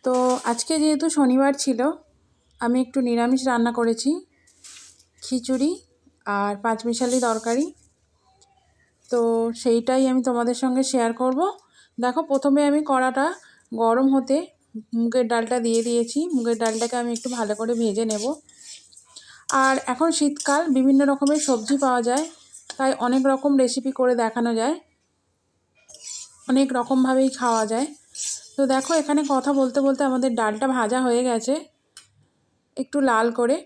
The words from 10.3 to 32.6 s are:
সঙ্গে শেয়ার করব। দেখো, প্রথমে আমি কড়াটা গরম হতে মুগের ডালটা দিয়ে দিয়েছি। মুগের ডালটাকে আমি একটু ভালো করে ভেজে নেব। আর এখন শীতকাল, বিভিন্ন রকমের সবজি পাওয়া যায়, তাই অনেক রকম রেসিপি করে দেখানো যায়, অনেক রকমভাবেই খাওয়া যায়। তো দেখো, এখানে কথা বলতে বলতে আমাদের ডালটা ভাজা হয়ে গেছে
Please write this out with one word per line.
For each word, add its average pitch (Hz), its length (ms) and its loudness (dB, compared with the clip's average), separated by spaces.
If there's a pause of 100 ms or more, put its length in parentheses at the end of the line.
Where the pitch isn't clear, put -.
সঙ্গে 262 280 0
শেয়ার 233 220 0 (100)
করব। 254 180 0 (580)
দেখো, 247 220 -2 (100)
প্রথমে 277 300 2 (100)
আমি 302 100 2 (100)
কড়াটা 262 360 0 (560)
গরম 233 320 4
হতে 269 220 2 (640)
মুগের 233 340 0
ডালটা 233 240 0 (100)
দিয়ে 226 220 2
দিয়েছি। 233 300 0 (160)
মুগের 233 280 0
ডালটাকে 226 400 -2
আমি 240 140 -4
একটু 240 200 -10
ভালো 214 220 -2
করে 226 220 -4
ভেজে 226 320 0
নেব। 208 120 -4 (1400)
আর 269 100 4 (180)
এখন 311 160 0 (100)
শীতকাল, 294 440 0 (140)
বিভিন্ন 269 240 4 (120)
রকমের 285 360 0
সবজি 254 360 0
পাওয়া 247 240 2
যায়, 277 160 0 (520)
তাই 269 140 0 (160)
অনেক 262 160 2 (100)
রকম 277 200 0 (100)
রেসিপি 262 360 -2
করে 254 160 2 (100)
দেখানো 233 360 -2
যায়, 285 160 0 (1700)
অনেক 269 180 4 (100)
রকমভাবেই 262 520 2 (100)
খাওয়া 226 320 2
যায়। 262 160 -2 (680)
তো 277 60 0 (100)
দেখো, 269 280 0
এখানে 294 280 0
কথা 269 220 0 (100)
বলতে 262 260 0
বলতে 277 240 0
আমাদের 254 280 0
ডালটা 214 280 -2 (100)
ভাজা 233 300 0
হয়ে 240 220 2
গেছে 233 260 -2 (1200)